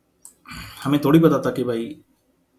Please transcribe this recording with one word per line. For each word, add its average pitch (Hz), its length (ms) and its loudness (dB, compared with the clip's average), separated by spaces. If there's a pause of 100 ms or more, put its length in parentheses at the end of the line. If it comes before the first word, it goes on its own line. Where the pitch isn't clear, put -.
(840)
हमें 143 220 0
थोड़ी 151 140 6
पता 139 220 4
था 127 100 -2
कि 123 120 -4
भाई 117 380 -6 (580)